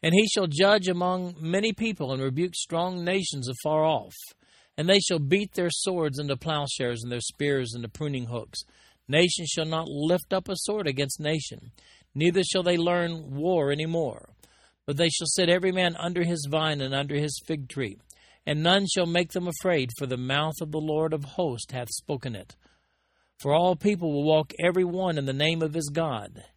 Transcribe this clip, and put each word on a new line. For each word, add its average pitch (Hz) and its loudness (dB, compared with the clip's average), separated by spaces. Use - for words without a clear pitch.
And 165 2
he 214 8
shall 190 0
judge 185 4
among 180 0
many 196 0
people, 185 -2
and 131 -2
rebuke 156 -2
strong 175 -4
nations 170 -2
afar 156 0
off. 151 0
And 156 0
they 196 6
shall 180 0
beat 185 2
their 175 0
swords 156 -2
into 139 -2
plowshares, 131 -4
and 123 -8
their 120 -4
spears 131 -2
into 117 -8
pruning 135 -6
hooks. 117 -8
Nation 165 4
shall 156 -4
not 160 -4
lift 160 0
up 190 -2
a 196 -4
sword 208 -4
against 135 -2
nation, 151 -4
neither 175 4
shall 185 0
they 175 2
learn 170 0
war 151 2
any 151 0
more. 160 -4
But 143 -4
they 165 4
shall 160 -2
sit 175 2
every 180 4
man 180 0
under 175 -2
his 165 -2
vine 156 0
and 135 -4
under 143 -2
his 147 -2
fig 147 -4
tree, 107 -6
and 151 0
none 190 4
shall 180 2
make 170 0
them 180 -2
afraid, 160 0
for 143 -4
the 127 -2
mouth 143 0
of 151 -8
the 156 -2
Lord 156 0
of 147 -4
hosts 139 -4
hath 123 -6
spoken 127 -6
it. - -14
For 143 2
all 175 6
people 175 0
will 143 0
walk 156 4
every 180 4
one 175 -2
in 139 -2
the 135 -2
name 160 2
of 151 0
his 151 -2
God 123 -4